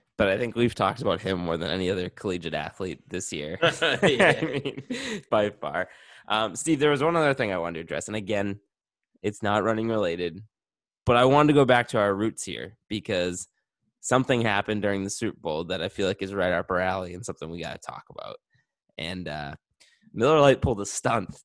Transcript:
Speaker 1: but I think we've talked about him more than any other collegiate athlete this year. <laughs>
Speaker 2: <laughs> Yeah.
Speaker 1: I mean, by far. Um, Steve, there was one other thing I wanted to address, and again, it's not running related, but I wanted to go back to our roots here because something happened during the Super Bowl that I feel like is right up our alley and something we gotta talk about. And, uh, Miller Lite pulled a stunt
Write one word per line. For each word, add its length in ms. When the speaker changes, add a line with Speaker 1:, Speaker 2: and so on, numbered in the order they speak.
Speaker 1:
but 120
I 100
think 180
we've 180
talked 280
about 180
him 200
more 180
than 120
any 200
other 180
collegiate 460
athlete 520
this 280
year. 260
<laughs> 200
Speaker 2:
<laughs> 20
Yeah. 380
Speaker 1:
I 60
mean, 360
by 200
far. 400
Um, 300
Steve, 240
there 100
was 120
one 140
other 180
thing 180
I 60
wanted 160
to 60
address, 280
and 80
again, 440
it's 200
not 220
running 220
related, 540
but 140
I 80
wanted 220
to 40
go 140
back 220
to 100
our 160
roots 280
here 360
because 600
something 400
happened 400
during 240
the 60
Super 280
Bowl 260
that 180
I 80
feel 180
like 140
is 100
right 220
up 160
our 100
alley 320
and 100
something 280
we 100
gotta 180
talk 300
about. 300
And, 320
uh, 280
Miller 260
Lite 220
pulled 180
a 60
stunt 580